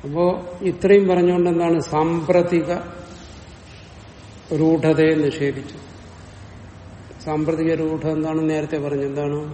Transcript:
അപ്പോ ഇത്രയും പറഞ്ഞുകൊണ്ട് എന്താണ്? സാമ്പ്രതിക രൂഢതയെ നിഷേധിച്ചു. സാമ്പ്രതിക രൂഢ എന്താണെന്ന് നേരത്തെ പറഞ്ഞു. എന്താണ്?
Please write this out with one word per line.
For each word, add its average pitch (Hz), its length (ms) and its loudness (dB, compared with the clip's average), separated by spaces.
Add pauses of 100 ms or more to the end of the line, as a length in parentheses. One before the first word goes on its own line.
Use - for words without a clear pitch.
അപ്പോ 156 180 -2 (460)
ഇത്രയും 196 400 6
പറഞ്ഞുകൊണ്ട് 180 400 4
എന്താണ്? 170 300 2 (100)
സാമ്പ്രതിക 165 800 2 (1900)
രൂഢതയെ 160 520 4 (140)
നിഷേധിച്ചു. 139 520 -4 (1500)
സാമ്പ്രതിക 156 460 0 (100)
രൂഢ 156 220 -4 (100)
എന്താണെന്ന് 156 400 -2
നേരത്തെ 151 320 -4
പറഞ്ഞു. 143 240 -2
എന്താണ്? 147 300 -4 (140)